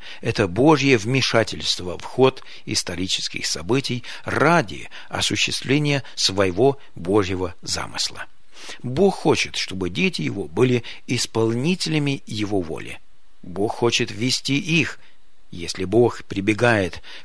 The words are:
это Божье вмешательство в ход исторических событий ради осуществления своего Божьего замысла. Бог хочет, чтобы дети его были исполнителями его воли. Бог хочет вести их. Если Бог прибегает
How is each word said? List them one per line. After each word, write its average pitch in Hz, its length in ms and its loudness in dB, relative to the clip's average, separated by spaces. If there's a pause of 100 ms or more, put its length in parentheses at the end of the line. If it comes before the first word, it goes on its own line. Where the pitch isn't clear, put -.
(220)
это 110 260 0
Божье 135 500 6
вмешательство 104 1000 0
в - 60 -10
ход - 400 4 (220)
исторических - 840 -2
событий 120 560 -2 (220)
ради 135 640 2 (200)
осуществления 139 920 0 (100)
своего 98 640 2 (160)
Божьего 92 680 0
замысла. - 640 -6 (580)
Бог 151 320 2
хочет, - 400 2
чтобы 92 340 -4
дети 165 320 0
его 117 220 -2
были 117 400 2 (240)
исполнителями 139 1200 0
его 104 340 -2
воли. 78 380 -8 (420)
Бог 98 320 -2
хочет 117 380 2
вести 127 480 0
их. 160 400 0 (520)
Если 90 340 -6
Бог 110 400 4
прибегает 101 760 2 (240)